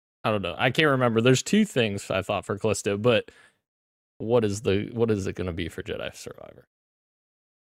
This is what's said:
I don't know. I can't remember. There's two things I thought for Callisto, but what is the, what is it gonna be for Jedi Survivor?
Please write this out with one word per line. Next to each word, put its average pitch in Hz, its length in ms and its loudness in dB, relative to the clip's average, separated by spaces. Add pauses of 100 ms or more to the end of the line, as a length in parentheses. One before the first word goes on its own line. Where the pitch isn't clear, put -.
(240)
I 113 80 0
don't 104 100 0
know. 87 160 -6
I 131 140 2
can't 156 180 4
remember. 123 320 4
There's 127 220 6
two 208 220 2
things 107 440 -2
I 95 140 -2
thought 98 220 -4
for 104 120 -6
Callisto, 101 400 -2
but 107 320 2 (880)
what 113 260 2
is 104 180 -2
the, 101 300 0
what 113 200 0
is 98 160 0
it 92 80 -6
gonna 92 180 -6
be 82 160 -6
for - 140 -10
Jedi - 320 -8
Survivor? - 500 -18 (1120)